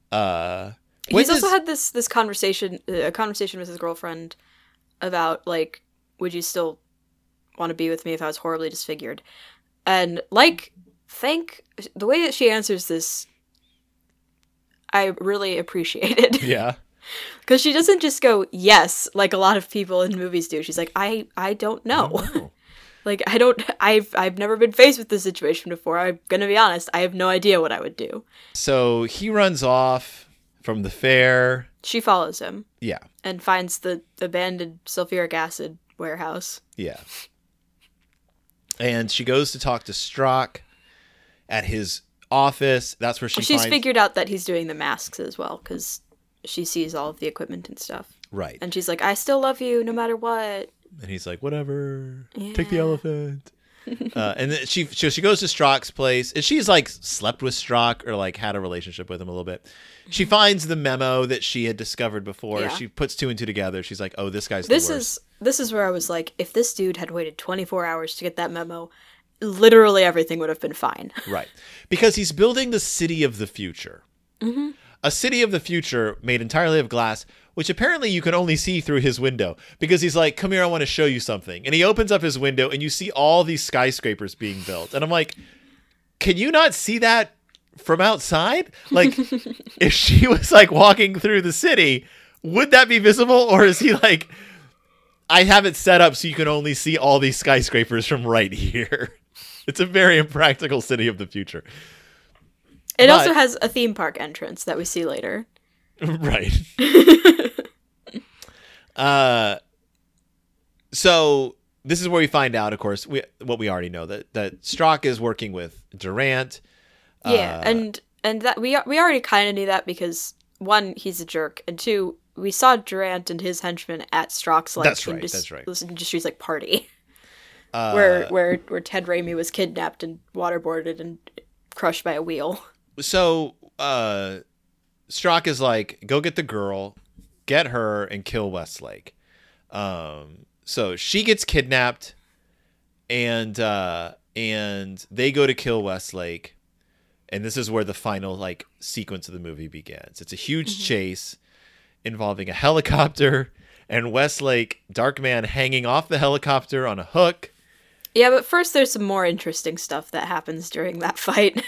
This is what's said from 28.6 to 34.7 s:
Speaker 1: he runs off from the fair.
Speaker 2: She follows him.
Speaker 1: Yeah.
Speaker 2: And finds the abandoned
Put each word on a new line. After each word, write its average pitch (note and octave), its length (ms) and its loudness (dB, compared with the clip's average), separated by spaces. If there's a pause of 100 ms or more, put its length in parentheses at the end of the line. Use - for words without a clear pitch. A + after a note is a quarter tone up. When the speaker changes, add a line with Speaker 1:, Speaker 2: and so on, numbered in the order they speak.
Speaker 1:
he G3 260 -6
runs F#3+ 340 2
off C3 640 0 (360)
from A2 220 -4
the F#2 40 -4
fair. B2+ 800 4 (160)
Speaker 2:
She - 180 -6
follows F#3 380 2
him. G#3 260 -12 (160)
Speaker 1:
Yeah. - 200 -6 (220)
Speaker 2:
And F#3 200 -8
finds F#3 380 -2
the F3+ 200 -6 (220)
abandoned F3+ 640 -6